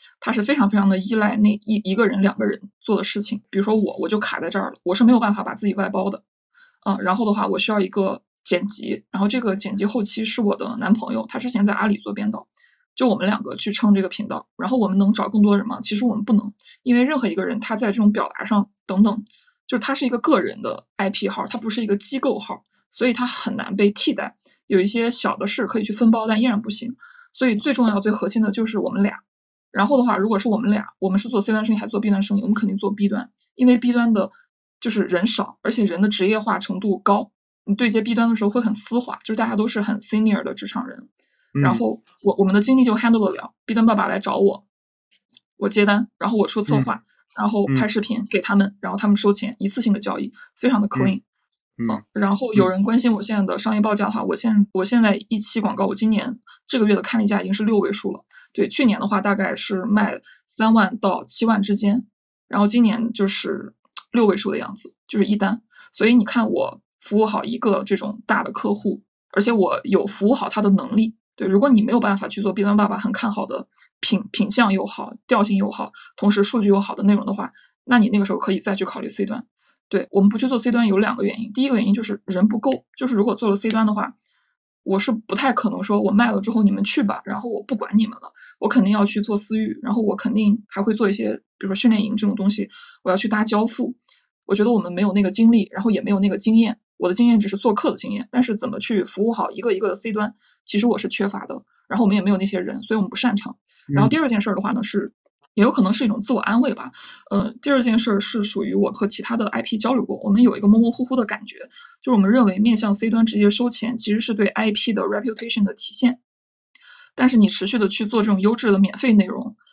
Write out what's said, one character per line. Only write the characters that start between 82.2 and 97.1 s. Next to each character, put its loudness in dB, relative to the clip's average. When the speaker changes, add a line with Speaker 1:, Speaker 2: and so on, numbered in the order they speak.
Speaker 1:
人 2
不 0
够， -2
就 -4
是 0
如 2
果 0
做 -2
了 2
C -4
端 2
的 0
话， -6
我 0
是 -2
不 -4
太 0
可 -2
能 -4
说 0
我 0
卖 4
了 -2
之 -4
后 2
你 6
们 -2
去 0
吧， -2
然 -8
后 -10
我 -8
不 -6
管 -2
你 4
们 -12
了， -20
我 -2
肯 4
定 2
要 4
去 -2
做 -4
私 -4
域， -4
然 -4
后 0
我 0
肯 -4
定 2
还 -4
会 0
做 0
一 2
些， -4
比 -8
如 -4
说 -2
训 4
练 2
营 -4
这 0
种 -2
东 0
西， -4
我 -2
要 2
去 -2
搭 4
交 2
付。 -6
我 4
觉 4
得 4
我 2
们 -8
没 -6
有 2
那 2
个 2
精 6
力， 2
然 -8
后 2
也 0
没 -6
有 2
那 2
个 0
经 2
验。 2
我 -2
的 0